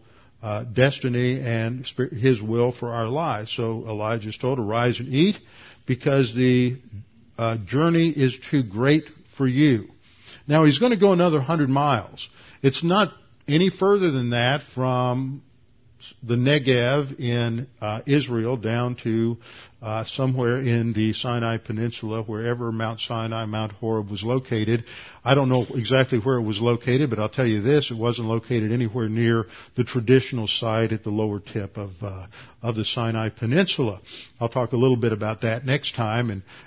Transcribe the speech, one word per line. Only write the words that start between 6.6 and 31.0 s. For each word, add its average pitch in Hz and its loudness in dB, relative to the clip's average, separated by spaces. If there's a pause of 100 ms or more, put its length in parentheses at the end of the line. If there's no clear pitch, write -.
uh, 113 -2
journey 160 2
is 135 0 (100)
too 139 2
great 123 2 (320)
for 135 0
you." 127 4 (580)
Now 151 6
he's 143 6
gonna 240 4
go 196 6
another 170 4
hundred 147 0
miles. 135 -2 (320)
It's 135 2
not 180 2 (340)
any 170 2
further 190 2
than 127 0
that 123 2 (100)
from 127 -2 (800)
the 117 -2
Negev 131 2
in, 120 -2 (160)
uh, 107 -6
Israel 123 0
down 120 -2
to, 117 -2 (440)
uh, 110 -6
somewhere 127 0
in 117 0
the 110 0
Sinai 117 -4
Peninsula, 113 -6
wherever 117 -4
Mount 113 -4
Sinai, 113 -6
Mount 107 -4
Horeb 110 -4
was 98 -8
located. 117 -2 (400)
I 123 4
don't 139 4
know 127 2
exactly 131 2
where 127 0
it 120 -2
was 107 -4
located, 120 2
but 110 -2
I'll 107 -2
tell 131 0
you 107 2
this: 135 2
it 117 -8
wasn't 117 -2
located 113 0
anywhere 117 -2
near 113 2 (280)
the 127 0
traditional 117 2
site 113 0
at 110 -4